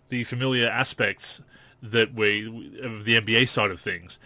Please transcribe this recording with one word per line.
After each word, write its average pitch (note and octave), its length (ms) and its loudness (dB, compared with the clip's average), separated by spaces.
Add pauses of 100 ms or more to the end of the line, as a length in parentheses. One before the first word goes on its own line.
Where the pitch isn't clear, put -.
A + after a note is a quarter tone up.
the B2 140 -4
familiar B2 440 0
aspects A2 760 -2 (400)
that A2+ 320 2
we, G#2+ 680 -2
of A2 240 -10
the A#2 100 6
N G#2+ 100 4
B A2 120 2
A B2 80 6
side G#2+ 260 0
of F2 80 -10
things. F2 460 -10